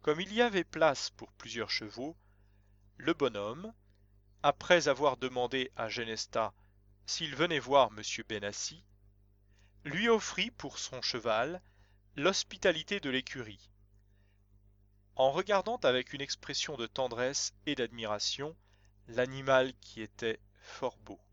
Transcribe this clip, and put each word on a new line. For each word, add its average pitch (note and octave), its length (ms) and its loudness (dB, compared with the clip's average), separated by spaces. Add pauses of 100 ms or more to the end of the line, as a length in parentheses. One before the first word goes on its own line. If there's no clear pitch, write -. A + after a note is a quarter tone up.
Comme D3+ 200 0
il G3 120 -6
y A3 80 0
avait G3+ 240 4
place D#3 460 2
pour - 220 -16
plusieurs A2+ 380 -8
chevaux, A#2 460 -6 (800)
le - 160 0
bonhomme, B2+ 640 0 (680)
après D3 460 4
avoir C3+ 300 2
demandé B2+ 580 -2
à A2+ 120 -6
Genesta A2+ 680 -4 (520)
s'il D3+ 280 -6
venait D#3+ 240 2
voir B2+ 320 6
monsieur G#2 360 -8
Benassi, G#2 580 -6 (1000)
lui F3 240 0
offrit G#3+ 420 2
pour - 280 -10
son B2 240 -8
cheval A#2 580 0 (560)
l'hospitalité F3+ 840 0
de C#3+ 100 -2
l'écurie, B2+ 600 -6 (1500)
en C3 140 6
regardant G3 460 0
avec B2+ 380 2
une C#3 80 -6
expression - 540 -6
de A#2 100 -4
tendresse B2+ 680 -2 (140)
et D3 80 -2
d'admiration A#2 840 -4 (520)
l'animal C3 720 2
qui - 200 -16
était A2+ 400 -6 (220)
fort - 360 -8
beau. - 220 -16 (120)